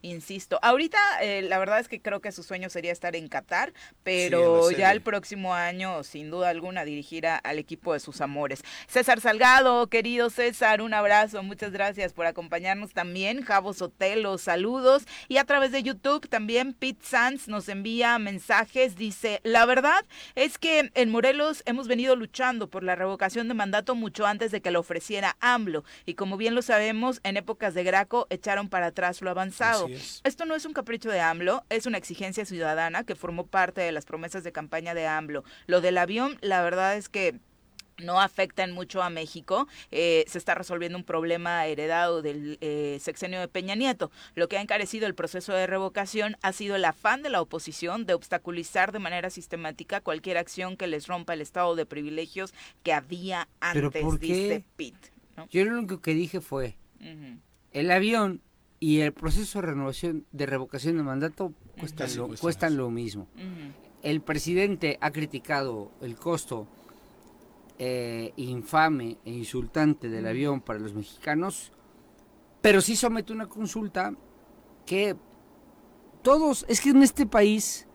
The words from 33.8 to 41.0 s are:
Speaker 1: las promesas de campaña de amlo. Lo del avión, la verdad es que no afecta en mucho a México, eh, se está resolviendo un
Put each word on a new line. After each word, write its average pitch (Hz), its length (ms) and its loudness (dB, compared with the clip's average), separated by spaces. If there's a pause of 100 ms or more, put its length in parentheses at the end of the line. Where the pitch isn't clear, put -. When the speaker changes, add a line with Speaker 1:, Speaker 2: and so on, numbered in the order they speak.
Speaker 1:
las 147 100 -6
promesas 165 400 -10
de - 80 -10
campaña 160 420 -6
de 165 140 -2
amlo. 151 380 -4 (220)
Lo 180 120 6
del 180 180 2
avión, 220 440 0
la 190 200 2
verdad 185 360 2
es 196 100 -10
que 175 320 -2 (640)
no 175 160 2
afecta 190 440 2
en 180 100 -4
mucho 180 280 -4
a 175 80 0
México, 170 580 -4 (240)
eh, 160 360 4
se - 100 -10
está 170 160 -2
resolviendo 175 440 -4
un 175 80 -10